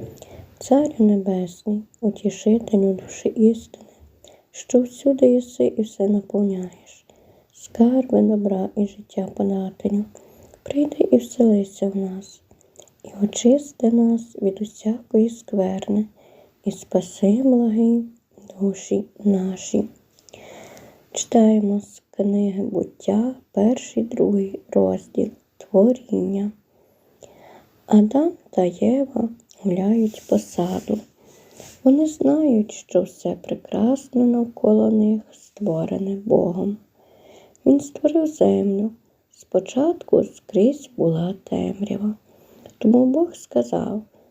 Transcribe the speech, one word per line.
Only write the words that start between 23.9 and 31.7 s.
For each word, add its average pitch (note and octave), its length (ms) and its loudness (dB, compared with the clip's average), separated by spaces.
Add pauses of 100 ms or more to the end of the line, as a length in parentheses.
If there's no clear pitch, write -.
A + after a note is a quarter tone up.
другий G3+ 560 -2 (120)
розділ, F#3+ 580 0 (280)
Творіння. G3+ 920 0 (1300)
Адам A#3+ 460 4 (180)
та F#3 140 0
Єва A#3 640 -2 (340)
гуляють G#3 640 0
по G#3 100 2
саду. F#3 600 -6 (840)